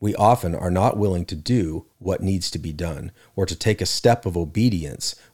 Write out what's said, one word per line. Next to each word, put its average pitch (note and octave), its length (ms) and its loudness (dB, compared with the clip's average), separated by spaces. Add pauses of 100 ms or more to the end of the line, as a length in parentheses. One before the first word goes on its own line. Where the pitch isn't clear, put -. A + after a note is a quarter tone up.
we G#2 140 0
often G#2 400 4
are F2 160 -2
not F#2 260 2
willing F#2+ 300 0
to - 80 -10
do E2 520 -2 (120)
what F#2 240 -4
needs F#2+ 300 -2
to F2 60 -6
be D#2+ 140 -8
done E2 380 -6 (240)
or F#2+ 120 0
to E2 100 -6
take - 240 2
a F#2 60 -2
step - 380 4
of F2 120 -2
obedience E2+ 800 0 (180)